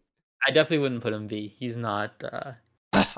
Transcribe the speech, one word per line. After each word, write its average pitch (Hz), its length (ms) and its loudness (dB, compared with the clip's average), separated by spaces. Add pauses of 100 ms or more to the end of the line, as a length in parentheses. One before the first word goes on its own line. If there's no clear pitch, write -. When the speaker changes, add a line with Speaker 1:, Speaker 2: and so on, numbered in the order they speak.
(460)
Speaker 1:
I 135 60 4
definitely 156 280 4
wouldn't 127 220 0
put 110 120 -2
him 107 140 -6
B. 107 300 -8
He's 120 200 -6
not, 107 440 -2
uh - 300 -8 (400)
Speaker 2:
<sighs> 202 140 6 (120)